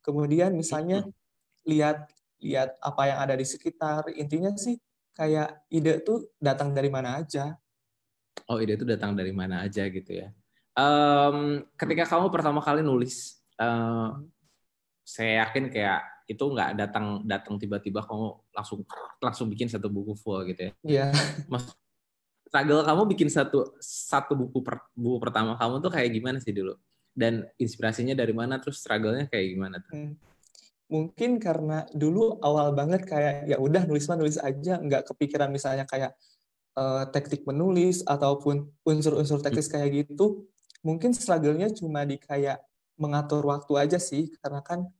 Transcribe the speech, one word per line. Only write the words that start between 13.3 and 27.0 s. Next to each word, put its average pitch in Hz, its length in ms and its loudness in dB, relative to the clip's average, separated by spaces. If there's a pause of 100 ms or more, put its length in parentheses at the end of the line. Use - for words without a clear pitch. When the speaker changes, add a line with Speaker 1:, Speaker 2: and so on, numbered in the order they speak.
Speaker 2:
eh, 117 500 0 (960)
saya 110 400 0
yakin 131 320 -2
kayak 101 400 0 (120)
itu 113 160 -6
nggak 107 320 0
datang, 104 480 -2
datang 104 320 -4
tiba-tiba 101 480 -6
kamu 107 320 -6 (160)
langsung, 104 320 -10 (400)
langsung 123 240 -2
bikin 110 240 -4
satu 107 160 -4
buku 101 320 -4
full 95 240 -4
gitu 92 260 -6
ya. - 40 -12 (100)
Speaker 1:
Iya. 139 240 2 (400)
Speaker 2:
Mas-, 123 240 -6 (760)
struggle 147 400 4
kamu 165 160 4 (100)
bikin 147 160 4
satu, 143 540 2
satu - 560 -2
buku 127 240 -2
per-, - 320 -8
buku 123 240 -2
pertama 113 400 -2
kamu 123 240 0
tuh 180 80 0
kayak 127 240 0
gimana 127 240 -4
sih 113 160 -6
dulu? 95 240 -6 (380)